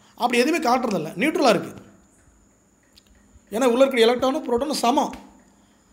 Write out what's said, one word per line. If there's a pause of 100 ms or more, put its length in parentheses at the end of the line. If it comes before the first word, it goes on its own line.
(140)
அப்படி
எதுவுமே
காட்டுறதில்ல,
நியூட்ரலா
இருக்கு. (1800)
ஏன்னா
உள்ள
இருக்கிற
எலக்ட்ரானும்
புரோட்டானும்
சமம். (800)